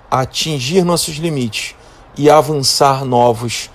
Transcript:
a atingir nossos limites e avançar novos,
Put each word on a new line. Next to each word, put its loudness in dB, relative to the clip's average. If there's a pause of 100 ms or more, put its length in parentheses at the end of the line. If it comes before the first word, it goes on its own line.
a 0
atingir -2
nossos -2
limites -6 (420)
e 4
avançar 2
novos, 0